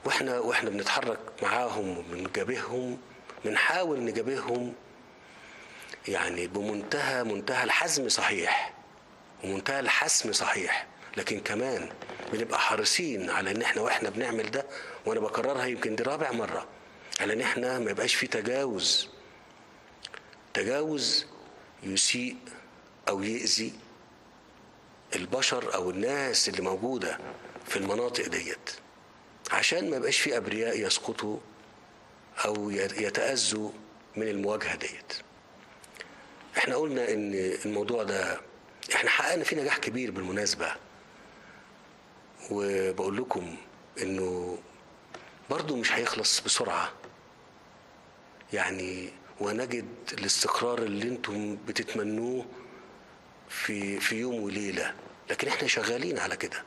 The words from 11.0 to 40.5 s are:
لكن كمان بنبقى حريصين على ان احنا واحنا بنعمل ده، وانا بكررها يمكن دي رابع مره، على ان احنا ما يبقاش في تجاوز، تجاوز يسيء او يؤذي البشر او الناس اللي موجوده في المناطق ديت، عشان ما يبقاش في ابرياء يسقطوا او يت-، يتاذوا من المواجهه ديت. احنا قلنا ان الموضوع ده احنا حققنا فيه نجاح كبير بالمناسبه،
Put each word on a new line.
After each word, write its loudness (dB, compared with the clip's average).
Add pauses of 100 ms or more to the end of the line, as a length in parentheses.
لكن -2
كمان 0 (440)
بنبقى 0
حريصين 2
على 2
ان 2
احنا 2
واحنا 2
بنعمل -2
ده، -2 (400)
وانا 2
بكررها 2
يمكن 0
دي 0
رابع 2
مره، -2 (540)
على 2
ان 0
احنا 0
ما 0
يبقاش 2
في 2
تجاوز، 0 (1400)
تجاوز 2 (560)
يسيء 2 (720)
او 0
يؤذي 2 (1400)
البشر 2
او 2
الناس 2
اللي 0
موجوده 0 (480)
في -2
المناطق 0
ديت، -4 (840)
عشان 4
ما 0
يبقاش 4
في 2
ابرياء 0
يسقطوا 0 (1080)
او 2
يت-، 0
يتاذوا 2 (460)
من 0
المواجهه 0
ديت. -6 (1500)
احنا 4
قلنا 2
ان 2 (300)
الموضوع 0
ده 0 (540)
احنا 4
حققنا 4
فيه 2
نجاح 2
كبير -2
بالمناسبه، 0 (1800)